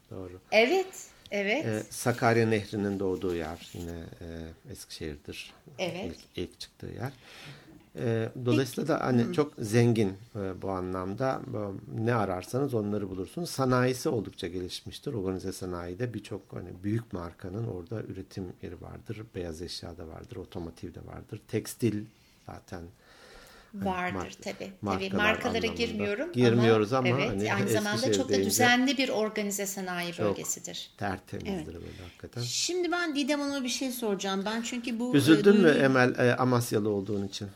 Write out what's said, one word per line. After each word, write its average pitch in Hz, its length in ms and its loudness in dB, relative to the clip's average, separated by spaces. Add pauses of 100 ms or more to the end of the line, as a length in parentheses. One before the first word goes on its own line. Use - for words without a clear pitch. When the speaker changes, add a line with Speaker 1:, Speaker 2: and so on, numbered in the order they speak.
(120)
Speaker 1:
doğru. 92 280 -12 (120)
Speaker 2:
Evet, 294 360 4 (440)
evet. 202 340 0
Speaker 1:
E, 107 240 0
Sakarya 117 580 2
Nehri'nin 101 520 0
doğduğu 92 360 -2
yer 82 380 -6
yine, 85 260 -8 (220)
e, 82 500 -12
Eskişehir'dir. - 840 -12 (260)
Speaker 2:
Evet. 180 260 -4
Speaker 1:
İlk, - 120 -10 (320)
ilk - 100 -20
çıktığı - 280 -14
yer. 95 240 -8 (880)
E, 113 300 0 (160)
dolayısıyla 123 420 2 (120)
da - 60 -2
hani 123 180 6
Speaker 3:
Hı. 180 100 -2
Speaker 1:
çok 147 260 2
zengin, 113 540 4 (220)
e, 95 260 -6
bu 98 80 -4
anlamda. 92 800 -2
Bu, 104 280 -6 (220)
ne 113 180 2
ararsanız 110 580 0
onları 104 360 0
bulursunuz. 92 400 -6
Sanayisi 127 600 2
oldukça 101 380 -4
gelişmiştir. 92 680 -8
Organize 95 380 -2
sanayide 90 640 -6
birçok 104 280 -8 (120)
hani 95 160 -10 (140)
büyük 110 300 -2
markanın 92 540 -6
orada 95 360 -6
üretim 92 580 -10
yeri 87 200 -12
vardır. 90 400 -12 (140)
Beyaz 87 260 -8
eşya 85 360 -10
da 85 100 -12
vardır, 85 280 -14
otomotiv 87 600 -10
de 92 100 -14
vardır, - 420 -14
tekstil 104 560 0 (420)
zaten. 90 360 -14 (880)
Hani 196 140 -6
Speaker 2:
Vardır 180 300 -2
Speaker 1:
mark-, - 260 -6
Speaker 2:
tabii. - 160 -8
Tabii 95 140 -10 (100)
Speaker 1:
markalar 190 320 0
Speaker 2:
markalara 214 440 2
Speaker 1:
anlamında. 214 160 0 (100)
Speaker 2:
girmiyorum 220 480 -2
Speaker 1:
Girmiyoruz 113 640 6
Speaker 2:
ama, 131 160 4
Speaker 1:
ama - 100 4
Speaker 2:
evet, - 100 0
Speaker 1:
hani 98 240 0
Speaker 2:
aynı - 160 2
zamanda 214 260 2
Speaker 1:
Eskişehir 226 220 2
Speaker 2:
çok - 120 2
da 208 40 0
Speaker 1:
deyince 196 160 2
Speaker 2:
düzenli 247 480 4
bir 254 120 2
organize 202 560 -2
sanayi 180 480 -4
Speaker 1:
çok 170 120 -2
Speaker 2:
bölgesidir. - 720 -4
Speaker 1:
tertemizdir 101 560 -6
Speaker 3:
Evet. 160 140 -6
Speaker 1:
böyle 85 360 -12
hakikaten. - 380 -12
Speaker 3:
Şimdi 339 500 -2
ben 349 240 -2
Didem 285 240 0
Hanım'a 277 240 -2
bir 254 60 -4
şey 254 220 -2
soracağım. 196 540 -2
Ben 220 160 -2
çünkü 233 380 -4
bu, 247 160 2
Speaker 1:
Üzüldün 160 400 8
Speaker 3:
e, - 20 8
Speaker 1:
mü 190 100 8
Speaker 3:
duygu- 143 160 6
Speaker 1:
Emel, 127 320 6 (120)
e, 123 80 6
Amasyalı 120 540 2
olduğun 101 380 0
için? 101 280 -8